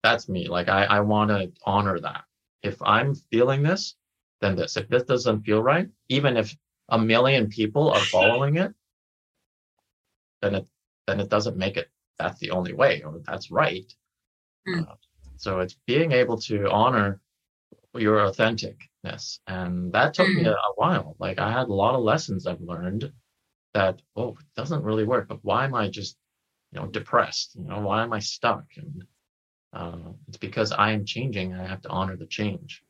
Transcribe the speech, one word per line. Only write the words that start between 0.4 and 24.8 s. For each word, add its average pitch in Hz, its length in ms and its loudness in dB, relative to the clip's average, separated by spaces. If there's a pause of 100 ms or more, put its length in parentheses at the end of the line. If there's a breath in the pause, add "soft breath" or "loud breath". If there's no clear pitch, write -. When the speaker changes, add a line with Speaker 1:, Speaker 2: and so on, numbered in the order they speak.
Speaker 1:
Like, 87 200 0
I, 98 160 4
I 104 160 4
wanna 104 480 2 (160)
honor 98 360 2
that. - 240 -8 (380)
If 101 200 -6
I'm 120 320 2
feeling 131 480 2
this, 185 340 0 (440)
then 95 160 2
this. 82 220 -2
If 104 100 -6
this 123 140 2
doesn't 117 400 0
feel 107 200 2
right, 151 260 2 (200)
even 131 300 2
if 107 180 -2 (320)
a 117 100 2
million 117 500 4
people 110 420 2
are 101 160 4
following 123 500 4
it, 196 160 0 (1700)
then 101 120 0
it, 92 120 -4 (400)
then - 140 -2
it 101 80 -4
doesn't 107 300 0
make 95 180 -2
it, - 140 -8 (280)
that's - 220 -4
the - 100 -8
only 90 220 -2
way, 139 300 2
or - 240 -14
that's 95 240 -10
right. - 400 -2 (760)
Speaker 2:
Mm. 170 220 -4
Speaker 1:
Uh, - 60 -20 (420)
so 95 240 -4
it's 90 160 -6 (100)
being 147 260 2
able 123 300 2
to 101 280 -2
honor 107 500 2 (720)
your 107 240 4
authenticness. - 1300 -2
And 90 460 -4
that 135 220 2
took 185 140 4
me 185 160 2
Speaker 2:
Mm. 110 80 4
Speaker 1:
a, - 20 2
a 101 220 -2
while. 127 420 0
Like, 95 200 -4
I 101 140 0
had 123 160 0
a 101 60 -2
lot 107 200 4
of 127 80 0
lessons 107 440 0
I've 87 160 -6
learned 90 500 -6 (640)
that, 95 260 2 (160)
"Oh, 117 140 -4
it - 160 -20 (100)
doesn't 143 260 -4